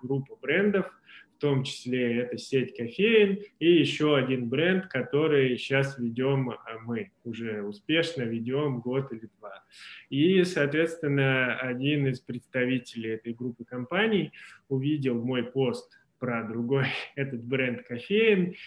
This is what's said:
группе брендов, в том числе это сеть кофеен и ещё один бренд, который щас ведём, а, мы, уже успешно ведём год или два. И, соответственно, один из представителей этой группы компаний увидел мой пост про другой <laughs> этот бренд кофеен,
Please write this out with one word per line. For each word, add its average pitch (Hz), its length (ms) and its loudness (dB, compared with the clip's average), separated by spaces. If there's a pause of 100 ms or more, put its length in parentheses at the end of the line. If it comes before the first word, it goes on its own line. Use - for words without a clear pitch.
группе 135 400 -4
брендов, 196 460 2 (500)
в - 40 -12
том 139 240 2
числе 123 540 -2
это 123 200 -4
сеть 127 380 -2
кофеен 196 640 4 (180)
и 170 220 6
ещё 151 340 2
один 127 340 2
бренд, 180 380 2
который 135 680 2
щас 135 420 0
ведём, 127 520 0
а, 113 340 -12
мы, 113 260 -4 (140)
уже 113 380 -6
успешно 147 600 -2
ведём 120 580 -2
год 127 320 -4
или 110 160 -14 (120)
два. 98 240 -18 (460)
И, 175 340 4
соответственно, 143 1120 0
один 135 480 0
из 131 140 -2
представителей 120 960 -4
этой 117 200 -8
группы 120 300 -10
компаний 170 680 -2 (360)
увидел 135 560 0
мой 123 180 -2
пост 123 540 -4 (220)
про 117 280 -4
другой 120 380 0 (160)
<laughs> - 160 -14
этот 135 260 -6
бренд 127 460 -2
кофеен, 190 680 2 (120)